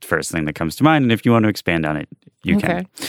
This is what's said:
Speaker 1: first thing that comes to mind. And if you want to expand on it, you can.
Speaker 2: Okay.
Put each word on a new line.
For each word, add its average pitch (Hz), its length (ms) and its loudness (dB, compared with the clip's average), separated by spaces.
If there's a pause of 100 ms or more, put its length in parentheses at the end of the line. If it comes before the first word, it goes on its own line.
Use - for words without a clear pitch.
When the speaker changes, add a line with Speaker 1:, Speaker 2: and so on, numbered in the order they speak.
Speaker 1:
first 78 300 -4
thing 80 140 -4
that 76 100 -4
comes 80 220 -4
to 143 80 0
mind. 156 200 4
And 117 60 2
if 113 160 0
you 120 60 4
want 113 100 4
to 107 60 4
expand 85 360 -2
on 76 120 -2
it, 71 120 -8 (360)
you 202 140 2
can. 180 120 0
Speaker 2:
Okay. 180 160 -4 (220)